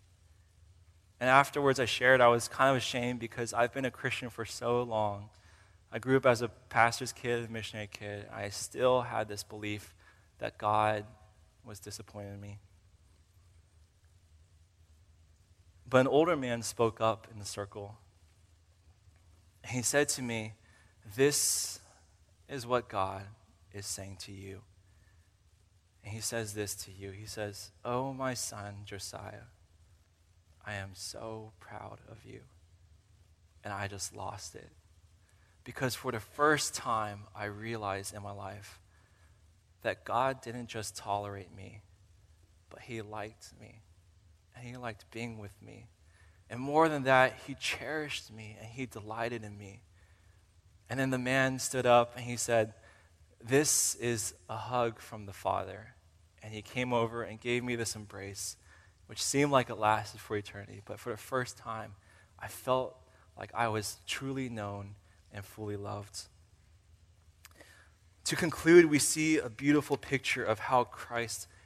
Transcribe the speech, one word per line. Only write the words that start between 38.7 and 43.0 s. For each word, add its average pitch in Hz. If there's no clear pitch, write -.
that 104
God 127
didn't 120
just -
tolerate 101
me, 101
but -
he 113